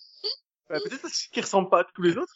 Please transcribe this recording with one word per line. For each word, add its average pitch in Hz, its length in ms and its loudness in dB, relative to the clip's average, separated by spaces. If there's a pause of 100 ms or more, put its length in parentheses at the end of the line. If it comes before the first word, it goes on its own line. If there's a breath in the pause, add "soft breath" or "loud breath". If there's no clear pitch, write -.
(680)
Bah, 156 140 -4
peut-être 277 180 -8
parce - 260 -6
qu'il 233 140 -4
ressemble 190 280 2
pas 180 100 6
à 180 40 2 (120)
tous 190 60 -8
les 175 160 2
autres, 349 180 -6